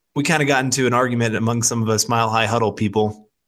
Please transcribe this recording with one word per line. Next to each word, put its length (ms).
we 100
kinda 220
got 180
into 220
an 80
argument 420
among 280
some 180
of 80
us 180
Mile 220
High 160
Huddle 280
people 540